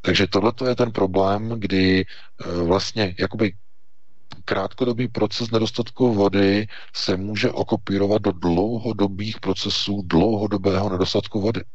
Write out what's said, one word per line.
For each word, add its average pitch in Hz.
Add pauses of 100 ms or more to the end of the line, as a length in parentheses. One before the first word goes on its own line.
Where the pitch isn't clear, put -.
Takže -
tohleto 202
je 247
ten -
problém, 98 (120)
kdy, 95
eh, -
vlastně 95
jakoby 110 (920)
krátkodobý 120
proces 110
nedostatku 113
vody 101 (280)
se -
může 104
okopírovat 104
do 101
dlouhodobých 101
procesů 98
dlouhodobého 98
nedostatku 95
vody. 110 (100)